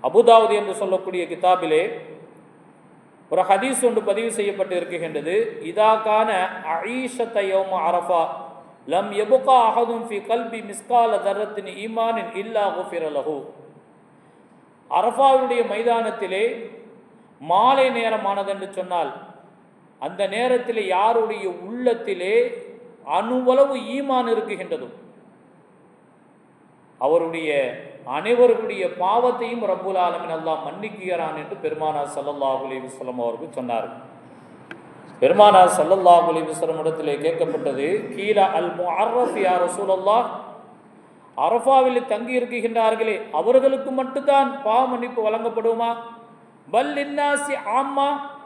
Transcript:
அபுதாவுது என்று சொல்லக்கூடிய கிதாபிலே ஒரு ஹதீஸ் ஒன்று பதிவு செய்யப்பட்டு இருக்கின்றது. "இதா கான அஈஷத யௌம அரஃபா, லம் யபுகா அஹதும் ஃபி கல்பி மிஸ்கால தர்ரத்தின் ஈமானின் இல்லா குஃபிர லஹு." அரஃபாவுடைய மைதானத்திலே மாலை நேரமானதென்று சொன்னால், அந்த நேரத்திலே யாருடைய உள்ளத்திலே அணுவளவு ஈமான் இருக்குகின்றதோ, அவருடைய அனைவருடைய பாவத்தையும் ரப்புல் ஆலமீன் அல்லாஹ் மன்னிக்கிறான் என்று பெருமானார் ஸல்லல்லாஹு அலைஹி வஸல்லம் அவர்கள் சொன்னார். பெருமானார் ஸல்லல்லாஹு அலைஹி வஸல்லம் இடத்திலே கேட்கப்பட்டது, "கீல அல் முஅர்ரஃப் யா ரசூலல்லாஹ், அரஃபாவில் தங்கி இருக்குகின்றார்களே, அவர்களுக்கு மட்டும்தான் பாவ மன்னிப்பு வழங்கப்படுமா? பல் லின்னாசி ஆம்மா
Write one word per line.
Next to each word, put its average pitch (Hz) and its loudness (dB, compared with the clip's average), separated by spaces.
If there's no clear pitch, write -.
அபுதாவுது 220 6
என்று 202 -2
சொல்லக்கூடிய 185 -4
கிதாபிலே 175 0
ஒரு 180 2
ஹதீஸ் 214 2
ஒன்று 220 2
பதிவு 214 0
செய்யப்பட்டு 196 -2
இருக்கின்றது. 170 -4
"இதா 214 2
கான 214 0
அஈஷத 220 -4
யௌம 190 0
அரஃபா, 170 0
லம் 202 -2
யபுகா 247 4
அஹதும் 226 -2
ஃபி 208 -6
கல்பி 226 -4
மிஸ்கால 220 0
தர்ரத்தின் 202 -4
ஈமானின் 226 -4
இல்லா 202 -2
குஃபிர 175 -6
லஹு." 139 -6
அரஃபாவுடைய 247 2
மைதானத்திலே 226 -2
மாலை 247 4
நேரமானதென்று 202 -2
சொன்னால், 175 -4
அந்த 185 -4
நேரத்திலே 233 0
யாருடைய 208 2
உள்ளத்திலே 214 0
அணுவளவு 254 2
ஈமான் 254 -2
இருக்குகின்றதோ, 175 -6
அவருடைய 151 0
அனைவருடைய 214 2
பாவத்தையும் 233 0
ரப்புல் 185 -2
ஆலமீன் 170 -2
அல்லாஹ் 160 -4
மன்னிக்கிறான் 180 -8
என்று 151 -12
பெருமானார் 151 -4
ஸல்லல்லாஹு 139 -4
அலைஹி 131 -8
வஸல்லம் 123 -10
அவர்கள் 117 -6
சொன்னார். 117 -6
பெருமானார் 190 8
ஸல்லல்லாஹு 175 6
அலைஹி 160 -2
வஸல்லம் 160 -4
இடத்திலே 156 -4
கேட்கப்பட்டது, 151 -2
"கீல 208 0
அல் 175 2
முஅர்ரஃப் 214 0
யா 185 2
ரசூலல்லாஹ், 196 0
அரஃபாவில் 247 2
தங்கி 240 -2
இருக்குகின்றார்களே, 226 0
அவர்களுக்கு 262 2
மட்டும்தான் 269 0
பாவ 233 2
மன்னிப்பு 240 -2
வழங்கப்படுமா? 226 -2
பல் 277 2
லின்னாசி 285 -2
ஆம்மா 277 -2